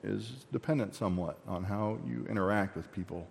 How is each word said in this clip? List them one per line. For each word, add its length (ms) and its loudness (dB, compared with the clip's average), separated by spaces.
is 480 -2
dependent 440 2
somewhat 420 0
on 160 -2
how 440 0
you 200 -2
interact 480 4
with 160 -8
people. 400 -6